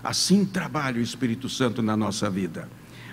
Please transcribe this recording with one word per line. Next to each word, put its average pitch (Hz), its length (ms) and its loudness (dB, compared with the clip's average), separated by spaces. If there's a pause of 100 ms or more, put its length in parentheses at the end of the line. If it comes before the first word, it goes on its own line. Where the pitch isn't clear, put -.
Assim 185 400 4
trabalha 139 540 -2
o 120 40 2
Espírito 117 460 -2
Santo 117 320 0
na 110 160 4
nossa 104 320 2
vida. 90 400 -2 (440)